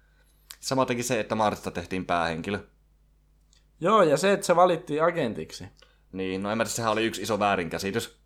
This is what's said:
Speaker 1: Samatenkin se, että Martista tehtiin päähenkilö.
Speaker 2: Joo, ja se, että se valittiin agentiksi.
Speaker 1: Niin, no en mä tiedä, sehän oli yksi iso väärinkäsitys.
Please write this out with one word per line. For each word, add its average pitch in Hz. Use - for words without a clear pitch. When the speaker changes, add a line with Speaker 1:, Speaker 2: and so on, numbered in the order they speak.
Speaker 1:
Samatenkin 127
se, 120
että 107
Martista 104
tehtiin 90
päähenkilö. 85
Speaker 2:
Joo, 202
ja 147
se, 196
että 196
se 175
valittiin 165
agentiksi. 117
Speaker 1:
Niin, 95
no 101
en 110
mä 117
tiedä, 104
sehän 113
oli 110
yksi 107
iso 104
väärinkäsitys. 95